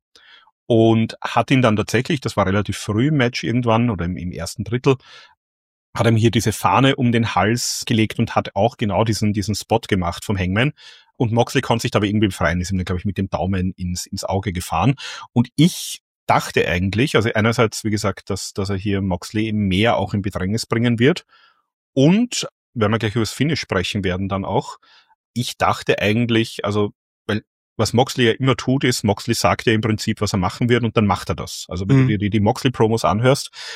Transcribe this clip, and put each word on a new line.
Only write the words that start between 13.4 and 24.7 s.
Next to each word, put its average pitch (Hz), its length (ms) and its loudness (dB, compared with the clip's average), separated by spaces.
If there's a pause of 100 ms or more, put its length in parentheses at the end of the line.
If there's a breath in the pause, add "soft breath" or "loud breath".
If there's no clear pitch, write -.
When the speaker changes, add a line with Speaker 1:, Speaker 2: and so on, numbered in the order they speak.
Speaker 1:
ins, 90 300 -6
ins - 160 -10
Auge 98 280 -4
gefahren. 90 440 -2 (360 loud breath)
Und 120 240 2
ich - 460 0 (240)
dachte - 420 2
eigentlich, 98 480 0
also 113 180 2
einerseits, 110 500 2
wie 107 80 -2
gesagt, 101 380 -4
dass, - 240 -8
dass 98 160 -4
er 101 60 -2
hier 98 260 -2
Moxley 107 520 -2
mehr 104 440 2
auch 98 160 -2
in 101 80 -2
Bedrängnis 95 440 -4
bringen 117 320 0
wird. 131 280 2 (680 soft breath)
Und, 180 540 2 (260)
wenn 104 160 2
wir 113 80 2
gleich 107 160 -2
über 120 80 0
das 104 100 -2
Finish 147 280 -2
sprechen 95 440 -2
werden, 92 260 -2
dann 98 160 -4
auch, 113 320 -2 (560 soft breath)